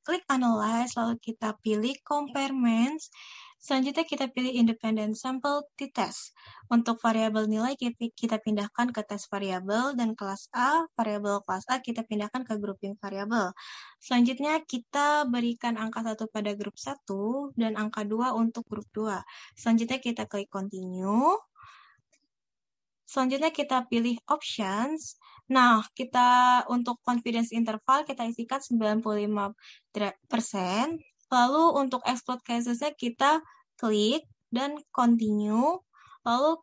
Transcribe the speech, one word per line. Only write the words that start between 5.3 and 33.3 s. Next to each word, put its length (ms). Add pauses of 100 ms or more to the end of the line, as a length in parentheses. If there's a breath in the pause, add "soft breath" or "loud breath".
t-test. 560 (400 loud breath)
Untuk 320
variabel 400
nilai 320
kita, 400
kita 240
pindahkan 560
ke 80
tes 240
variabel 720
dan 160
kelas 400
A, 400
variabel 480
kelas 240
A 160
kita 240
pindahkan 400
ke 80
grouping 480
variabel. 480 (480 loud breath)
Selanjutnya 640
kita 640
berikan 480
angka 320
satu 240
pada 240
grup 240
satu 800
dan 160
angka 320
dua 240
untuk 320
grup 320
dua. 320 (320 loud breath)
Selanjutnya 400
kita 240
klik 240
continue. 880 (1700 loud breath)
Selanjutnya 480
kita 400
pilih 400
options. 880 (320 loud breath)
Nah, 320 (160)
kita 720
untuk 320
confidence 480
interval 560
kita 160
isikan 400
sembilan 400
puluh 240
lima 240 (800 loud breath)
persen. 640 (340)
Lalu 480
untuk 320
exclude 320
casesnya 560
kita 400 (400 loud breath)